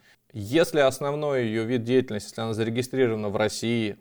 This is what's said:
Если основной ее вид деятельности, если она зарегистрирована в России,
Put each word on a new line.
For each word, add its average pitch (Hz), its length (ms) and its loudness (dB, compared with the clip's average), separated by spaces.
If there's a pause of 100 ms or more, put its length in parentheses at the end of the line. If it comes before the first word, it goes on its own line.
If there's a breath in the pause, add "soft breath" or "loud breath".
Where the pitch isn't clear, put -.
(320 soft breath)
Если 139 480 0
основной 143 680 0
ее 110 160 0
вид 113 220 -2
деятельности, 123 440 2
если - 120 -10
она 113 120 -4
зарегистрирована 113 760 0
в 98 60 -4
России, 107 640 0